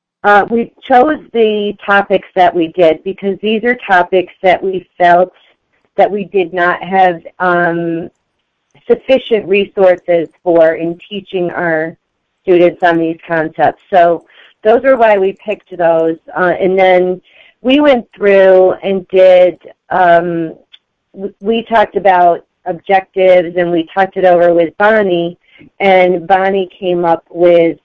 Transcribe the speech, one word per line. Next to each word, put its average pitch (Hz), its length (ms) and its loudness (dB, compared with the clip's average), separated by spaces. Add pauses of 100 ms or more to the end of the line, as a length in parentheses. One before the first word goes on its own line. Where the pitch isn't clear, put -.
(240)
Uh, 202 260 2
we 233 320 -4
chose 269 380 0 (140)
the 214 400 -2 (120)
topics 202 480 -2
that 180 220 2
we 165 140 -2
did 160 340 0
because 196 380 -8
these 214 240 -4
are 247 100 -2
topics 180 680 -2
that 185 220 0
we 185 240 -8 (100)
felt 175 360 2 (640)
that 180 140 0
we 202 140 -6
did 175 280 -4
not 175 300 -2
have, 180 420 -2 (140)
um, 170 720 -4 (720)
sufficient 233 640 -2
resources 180 800 -2 (160)
for 165 320 2
in 170 240 -8 (100)
teaching 190 400 -8
our 165 480 -6 (460)
students 175 400 0
on 170 140 2
these 165 280 -4
concepts. 160 640 -4
So 170 380 0 (340)
those 226 220 0
are 269 140 2
why 220 200 2
we 190 220 -2
picked - 380 -12
those. 165 400 0 (180)
Uh, 175 240 0
and 185 180 -2
then 185 440 2 (400)
we 262 180 0
went 285 340 0
through 190 600 4 (100)
and 190 240 -6
did, 180 540 2 (280)
um, 170 640 0 (580)
w-, 190 260 -12
we 226 240 -4
talked 220 320 -2
about 180 500 2 (200)
objectives 185 880 0
and 175 160 -2
we 165 220 -4
talked 190 240 -4
it 185 80 0
over 175 280 4
with 170 240 -2
Bonnie, 190 640 -2 (400)
and 185 480 2
Bonnie 190 500 -2
came 175 280 -4
up 165 240 -2
with 170 560 2